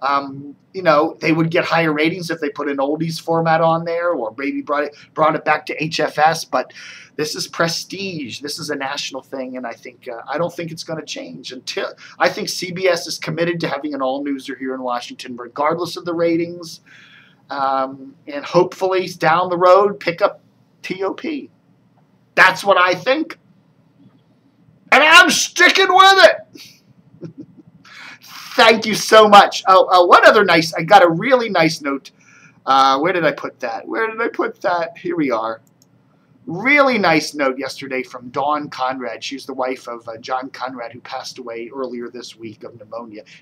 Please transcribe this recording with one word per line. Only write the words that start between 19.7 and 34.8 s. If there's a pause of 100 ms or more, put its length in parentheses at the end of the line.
pick
up (400)
T
O
P. (840)
That's
what
I
think. (1500)
And
I'm
sticking
with
it. (880)
<laughs> (1120)
Thank
you
so
much.
Oh,
uh,
one
other
nice,
I
got
a
really
nice
note. (540)
Uh,
where
did
I
put
that?
Where
did
I
put
that?